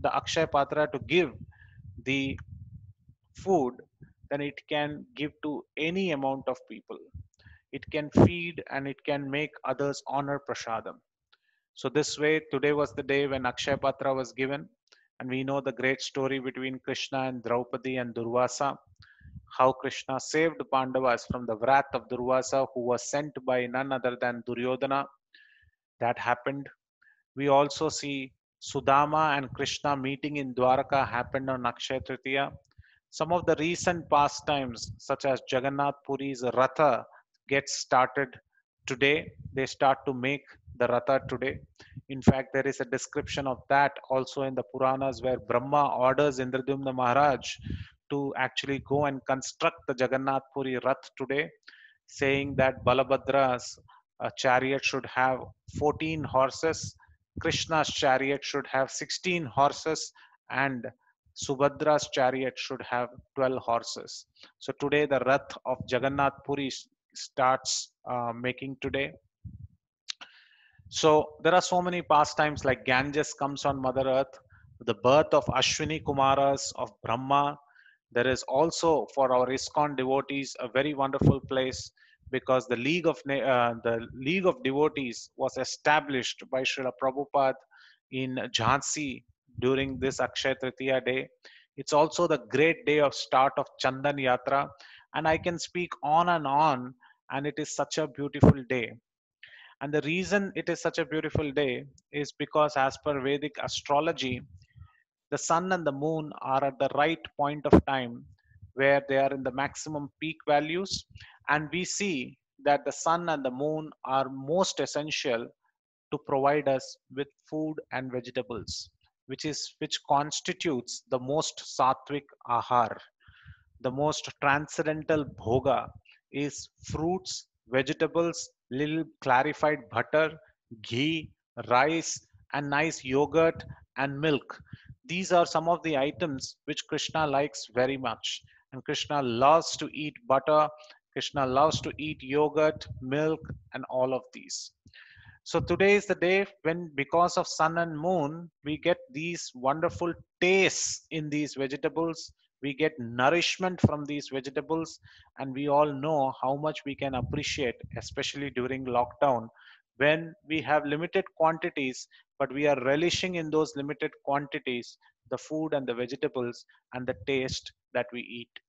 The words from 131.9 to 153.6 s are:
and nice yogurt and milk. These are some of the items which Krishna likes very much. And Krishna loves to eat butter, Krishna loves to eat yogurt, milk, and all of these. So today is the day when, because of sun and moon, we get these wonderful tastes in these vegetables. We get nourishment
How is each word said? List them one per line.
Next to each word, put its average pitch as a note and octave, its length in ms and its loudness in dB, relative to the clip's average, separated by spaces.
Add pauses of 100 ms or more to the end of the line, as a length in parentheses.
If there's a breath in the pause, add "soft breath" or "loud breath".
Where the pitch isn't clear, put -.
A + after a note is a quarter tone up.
and C#3+ 160 -4
nice D3+ 340 0
yogurt D3 640 2 (320 loud breath)
and C#3 200 -2
milk. D3 440 -2 (440 loud breath)
These F3+ 280 -2
are E3+ 120 8
some D#3+ 240 -2
of E3+ 140 0
the D#3 140 0
items C#3 680 -2
which - 220 -8
Krishna D#3 400 -2
likes C#3+ 460 -2
very B2+ 240 2
much. A#2+ 440 -6 (300 soft breath)
And C3 120 -12
Krishna D3 380 -2
loves C3+ 560 4
to D3 160 -6
eat D3+ 220 -8 (120)
butter, D3+ 400 4 (460 loud breath)
Krishna C3+ 320 -2
loves C3+ 360 4
to D#3 160 -6
eat D3+ 240 -8
yogurt, D3 640 2 (160)
milk, D3+ 380 0 (340)
and C3 160 -10
all C3 240 0
of B2 100 -2 (100)
these. - 380 -14 (720 loud breath)
So E3 160 0
today F#3+ 340 4
is G3+ 100 2
the F3+ 100 0
day F#3+ 300 2 (180)
when, E3 320 -2
because E3+ 420 2
of F3 100 0
sun D#3+ 300 0
and E3+ 200 -2
moon, E3 540 -2 (140)
we D3 120 -4
get E3 200 2 (160)
these D#3+ 420 -6
wonderful D#3+ 580 -2 (280)
tastes F#3 720 2
in D#3 180 -4
these D3 240 -2
vegetables. D3 800 -4 (280)
We C#3 120 -4
get D#3 260 0
nourishment D#3 800 2